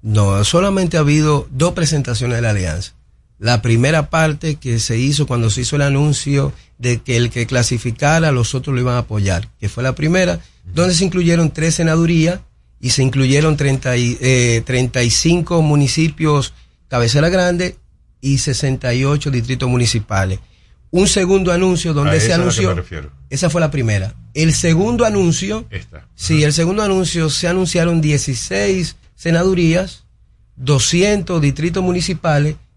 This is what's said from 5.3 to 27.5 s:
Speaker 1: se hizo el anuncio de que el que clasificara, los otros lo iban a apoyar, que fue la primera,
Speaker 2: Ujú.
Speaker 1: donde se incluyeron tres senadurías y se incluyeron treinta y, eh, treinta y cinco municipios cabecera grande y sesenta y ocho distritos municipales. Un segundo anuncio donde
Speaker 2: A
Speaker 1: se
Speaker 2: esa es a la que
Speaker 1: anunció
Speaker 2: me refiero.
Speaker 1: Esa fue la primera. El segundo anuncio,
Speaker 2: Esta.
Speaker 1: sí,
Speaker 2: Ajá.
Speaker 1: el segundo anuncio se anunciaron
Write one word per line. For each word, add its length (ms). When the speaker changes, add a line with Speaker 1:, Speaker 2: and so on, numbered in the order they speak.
Speaker 1:
se 120
hizo 160
el 40
anuncio 720
de 240
que 140
el 140
que 180
clasificara, 880
los 200
otros 220
lo 60
iban 140
a 20
apoyar, 500
que 80
fue 120
la 140
primera, 380
Speaker 2:
Ujú. 100
Speaker 1:
donde 180
se 120
incluyeron 460
tres 240
senadurías 680
y 80
se 120
incluyeron 540
treinta 400
y, 240
eh, 460
treinta 380
y 60
cinco 520
municipios 920
cabecera 400
grande 480
y 200
sesenta 540
y 120
ocho 260
distritos 380
municipales. 680
Un 160
segundo 460
anuncio 400
donde 240
Speaker 2:
A 20
Speaker 1:
se 60
Speaker 2:
esa 20
es 60
a 40
la 60
que 0
Speaker 1:
anunció 260
Speaker 2:
me 60
refiero. 360
Speaker 1:
Esa 200
fue 120
la 100
primera. 420
El 180
segundo 520
anuncio, 680
Speaker 2:
Esta. 420
Speaker 1:
sí, 260
Speaker 2:
Ajá. 80
Speaker 1:
el 60
segundo 300
anuncio 460
se 180
anunciaron 540